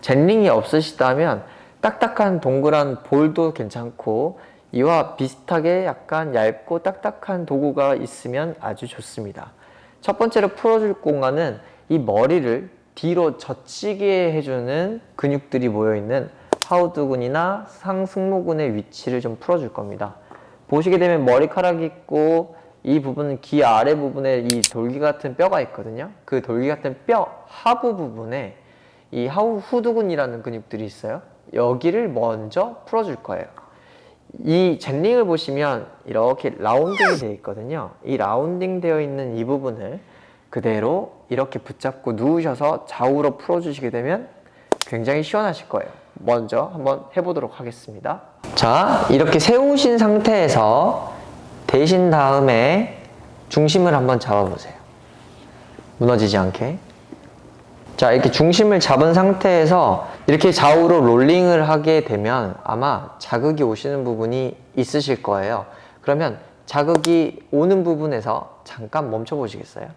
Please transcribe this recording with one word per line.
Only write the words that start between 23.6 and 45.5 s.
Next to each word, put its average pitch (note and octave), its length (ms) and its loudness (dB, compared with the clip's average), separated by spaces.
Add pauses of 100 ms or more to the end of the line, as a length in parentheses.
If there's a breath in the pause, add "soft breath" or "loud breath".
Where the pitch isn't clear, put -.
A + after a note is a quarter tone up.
아래 A#2 320 4
부분에 C3+ 460 -2
이 A#2+ 200 2
돌기 A#2+ 380 -4
같은 C#3+ 360 -4
뼈가 F3 260 2
있거든요. A#2 500 -10 (140)
그 B2+ 180 -4
돌기 B2 240 -2
같은 C#3+ 280 -6 (120)
뼈 - 200 2 (200)
하부 A#3+ 480 -2
부분에 A#2 600 -10 (580 soft breath)
이 A#2+ 120 -2
하우 G#3 320 -2
후두근이라는 F#3 840 -2
근육들이 A2+ 420 -10
있어요. A2 360 -10 (320)
여기를 D#3+ 560 0
먼저 A#2 760 -4
풀어줄 G#3 320 -4
거예요. F2+ 280 -8 (960 loud breath)
이 E3+ 360 2
젠링을 G3+ 460 0
보시면 C#3+ 640 -2 (180)
이렇게 A#2+ 520 0
라운딩이 D3+ 640 2
되어 A#2 160 -6
있거든요. A2 560 -10 (120)
이 C3 140 -4
라운딩 F3 640 -2
되어 E3 180 0
있는 C3+ 380 -6
이 A2+ 80 -4
부분을 C3 560 -6 (480 soft breath)
그대로 A#2 640 -2 (160)
이렇게 C3 300 -4
붙잡고 - 540 -8
누우셔서 D3 760 -2
좌우로 C#3 500 0
풀어주시게 E3+ 520 -4
되면 C#3+ 380 -4 (520 soft breath)
굉장히 C3 440 -2
시원하실 G#3 460 -4